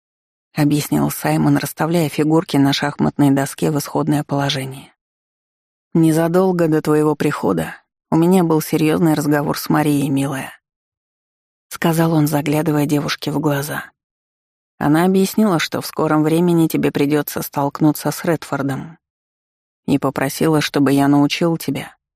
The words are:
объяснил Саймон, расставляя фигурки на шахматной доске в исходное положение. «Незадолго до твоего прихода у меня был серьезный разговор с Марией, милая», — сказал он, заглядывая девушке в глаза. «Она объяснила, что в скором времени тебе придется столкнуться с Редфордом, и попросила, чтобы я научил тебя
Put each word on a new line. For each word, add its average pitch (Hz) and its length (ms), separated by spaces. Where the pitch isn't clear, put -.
объяснил 147 560
Саймон, 151 480
расставляя 160 520
фигурки 156 480
на 139 160
шахматной 143 580
доске 139 400
в 143 80
исходное 147 460
положение. 135 680
«Незадолго 170 760
до 156 140
твоего 151 340
прихода 95 600
у 156 60
меня 180 260
был 160 180
серьезный 156 520
разговор 147 440
с - 120
Марией, 147 400
милая», — 135 420
сказал 165 400
он, 151 140
заглядывая 151 580
девушке 147 460
в 143 80
глаза. 143 460
«Она 156 280
объяснила, 190 520
что - 240
в - 60
скором 156 340
времени 165 460
тебе 147 240
придется 147 500
столкнуться 147 720
с - 120
Редфордом, 139 760
и 139 100
попросила, 147 640
чтобы 139 300
я 139 160
научил 143 500
тебя - 380